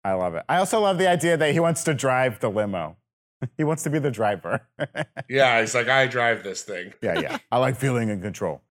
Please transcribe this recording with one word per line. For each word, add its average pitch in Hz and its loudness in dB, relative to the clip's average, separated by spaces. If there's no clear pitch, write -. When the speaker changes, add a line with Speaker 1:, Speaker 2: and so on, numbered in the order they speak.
Speaker 1:
I 98 0
love 90 -2
it. - -6
I 170 2
also 202 0
love 196 2
the 185 4
idea 170 4
that 147 2
he 165 2
wants 170 2
to 165 2
drive 127 2
the 123 0
limo. 95 -2
<laughs> - -10
He 156 0
wants 156 -2
to 151 -4
be 156 0
the 143 0
driver. 104 -2
<laughs> - -8
Speaker 2:
Yeah, 127 4
he's 113 -2
like, 120 0
"I 131 4
drive 117 0
this 95 -8
thing." 92 -10
Speaker 1:
Yeah, 92 -2
yeah. - -6
I 120 2
like 127 2
feeling 123 0
in 101 -4
control. 90 -6